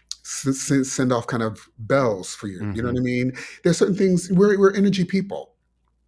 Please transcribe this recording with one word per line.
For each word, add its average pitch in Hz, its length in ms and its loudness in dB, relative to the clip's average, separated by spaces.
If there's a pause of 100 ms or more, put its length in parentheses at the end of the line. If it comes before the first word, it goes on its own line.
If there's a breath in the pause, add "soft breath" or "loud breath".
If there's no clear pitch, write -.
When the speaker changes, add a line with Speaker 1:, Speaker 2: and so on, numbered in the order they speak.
(220)
Speaker 1:
s-, - 480 -4
s-, 135 220 2
send 127 200 0
off 117 140 0
kind 117 160 -2
of 110 260 -6 (100)
bells 110 560 0
for - 120 -10
you. 92 120 -10 (160)
You 113 80 -4
know 123 60 -2
what 123 80 -2
I 127 40 0
Speaker 2:
Mm-hmm. 127 40 0
Speaker 1:
mean? 123 280 -2 (320 loud breath)
There's 170 140 2
certain 196 180 2
things, 185 340 2
we're, 196 280 4
we're 196 180 4
energy 196 280 2
people, 180 500 -4 (540)